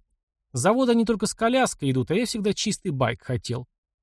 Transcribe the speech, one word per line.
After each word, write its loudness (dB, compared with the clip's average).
С -4
завода 4
они 4
только 0
с -4
коляской 0
идут, 0
а 2
я 0
всегда -2
чистый -4
байк -2
хотел. -6